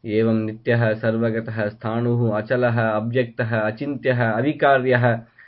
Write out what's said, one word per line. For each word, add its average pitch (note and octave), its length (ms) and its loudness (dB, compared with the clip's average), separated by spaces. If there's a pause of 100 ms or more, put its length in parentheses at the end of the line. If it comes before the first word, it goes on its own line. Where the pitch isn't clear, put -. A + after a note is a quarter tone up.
एवं A2+ 280 2
नित्यः, A2 600 0
सर्वगतः, A2+ 760 -2
स्थाणुः, A#2 680 -2
अचलः, A#2 520 0
अव्यक्तः, A#2 720 -2
अचिन्त्यः, A#2+ 720 -2
अविकार्यः B2+ 880 2 (280)